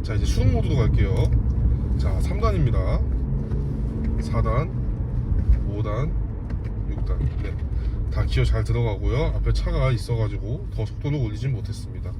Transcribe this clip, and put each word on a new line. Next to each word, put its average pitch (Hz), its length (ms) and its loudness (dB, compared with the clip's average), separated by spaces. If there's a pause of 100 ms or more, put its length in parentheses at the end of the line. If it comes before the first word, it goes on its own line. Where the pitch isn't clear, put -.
자, 110 120 -2
이제 104 100 2
수동 - 280 4
모드로 - 240 2
갈게요. - 360 4 (840)
자, - 240 0
삼 - 180 0
단입니다. - 380 2 (1400)
사 - 200 0
단, - 300 0 (1000)
오 101 140 -2
단, 110 300 0 (760)
육 - 160 -2
단. - 140 0 (240)
네, - 100 -2 (560)
다 - 140 0
기어 127 220 2
잘 110 180 2
들어가고요. 113 720 0
앞에 - 160 2
차가 151 400 2
있어가지고 110 840 -2
더 113 120 -2
속도를 147 340 -4
올리진 123 320 -2
못했습니다. - 580 -6 (100)